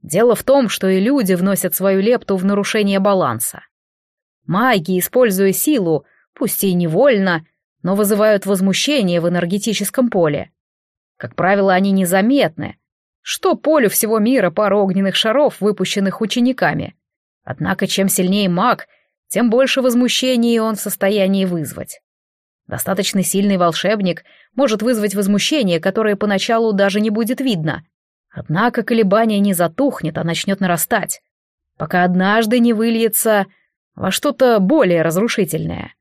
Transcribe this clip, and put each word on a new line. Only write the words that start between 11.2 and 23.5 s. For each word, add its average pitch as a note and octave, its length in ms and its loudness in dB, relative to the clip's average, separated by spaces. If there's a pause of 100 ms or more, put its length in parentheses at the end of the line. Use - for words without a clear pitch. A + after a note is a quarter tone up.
правило, G3 400 2
они G3 160 2
незаметны. F#3+ 840 0 (440)
Что - 360 -2
полю C#4+ 340 2
всего A3 300 -2
мира G#3 320 2
пара G3+ 240 0
огненных G3 400 0
шаров, A#3+ 440 0
выпущенных G3 600 -2
учениками? A3+ 720 -2 (480)
Однако, - 460 -4
чем G3 200 0
сильнее F#3+ 400 0
маг — F#3 380 0 (440)
тем A#3 180 0
больше B3+ 320 2
возмущения A#3+ 800 2
он A3 140 -2
в G3 60 -10
состоянии G3 640 0
вызвать. F3 560 -8 (680)
Достаточно G3 560 -2
сильный G3 360 0